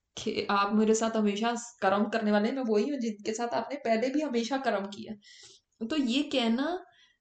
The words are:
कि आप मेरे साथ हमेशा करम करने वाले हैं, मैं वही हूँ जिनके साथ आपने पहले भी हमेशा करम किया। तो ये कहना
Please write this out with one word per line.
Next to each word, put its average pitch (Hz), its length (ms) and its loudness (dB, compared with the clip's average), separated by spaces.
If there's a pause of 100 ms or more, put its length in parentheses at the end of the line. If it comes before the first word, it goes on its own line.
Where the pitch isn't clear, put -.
(160)
कि - 340 -4
आप 202 220 2
मेरे 214 220 6
साथ 220 220 0
हमेशा 214 400 0 (260)
करम 202 220 4
करने 214 280 0
वाले 208 160 4
हैं, 269 60 -2
मैं 262 100 -4
वही 220 260 2
हूँ 285 80 -2
जिनके 220 360 -4
साथ 240 140 -4
आपने 240 280 -4
पहले 226 340 0
भी 285 100 0
हमेशा 240 380 -2
करम 208 280 0
किया। - 280 -12 (720)
तो 311 100 -2
ये 262 260 2
कहना 277 600 0 (360)